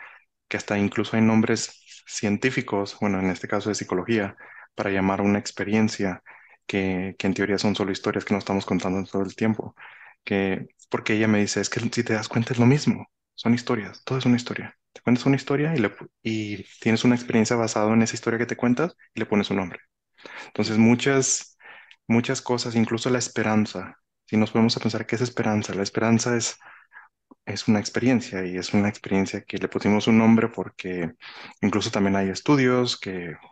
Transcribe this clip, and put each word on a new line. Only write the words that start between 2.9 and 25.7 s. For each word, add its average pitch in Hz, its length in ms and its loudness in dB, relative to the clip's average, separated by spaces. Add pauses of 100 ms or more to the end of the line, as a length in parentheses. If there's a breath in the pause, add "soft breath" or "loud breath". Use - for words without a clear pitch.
bueno, 101 200 0
en 95 100 0
este - 180 -6
caso 107 220 -2
de 101 40 0
psicología, 98 640 -2 (400 loud breath)
para 104 140 -2
llamar 98 320 0
una 101 180 4
experiencia 101 840 -2 (440 loud breath)
que, 95 520 -2
que - 100 -4
en 92 60 2
teoría 98 240 0
son 104 180 0
solo 98 160 -2
historias 101 320 -2
que - 100 0
nos 98 80 -2
estamos 98 240 -2
contando 92 440 -2
todo 98 140 -2
el 92 120 -10
tiempo, - 380 -2 (500 loud breath)
que, 98 440 -2 (220)
porque 117 240 -2
ella 110 140 2
me 107 120 4
dice, 104 200 0
"Es 98 100 -2
que - 100 -4
si 117 240 -2
te 117 100 -2
das 107 140 -4
cuenta 120 240 -2
es 120 60 -4
lo 120 80 6
mismo, - 420 2 (260)
son 117 200 0
historias, 110 500 -4
todo 131 140 -4
es 127 80 -2
una 120 100 6
historia. - 400 -6 (160)
Te - 100 -20
cuentas 123 240 2
una 139 100 4
historia 147 380 0
y 147 60 0
le 101 160 2
pu-, - 140 -18 (120)
y 107 420 -6 (160)
tienes 113 240 2
una 123 120 6
experiencia 117 400 2
basada 110 380 2
en 113 80 6
esa 110 140 0
historia 113 220 -2
que 117 80 0
te 120 100 -8
cuentas 127 400 0 (180)
y - 60 -6
le 113 60 -2
pones 104 240 0
un 98 80 -2
nombre". 87 220 -8 (640 loud breath)
Entonces, 107 320 -2
muchas, 120 800 4 (500 loud breath)
muchas 117 340 0
cosas, 120 340 -4
incluso 117 340 0
la 123 80 2
esperanza, 107 800 -2 (300)
si - 100 -2
nos 107 160 2
ponemos 113 240 2
a - 40 -4
pensar, 110 260 -2
¿qué 117 100 -2
es 113 60 0
esperanza? 107 520 -2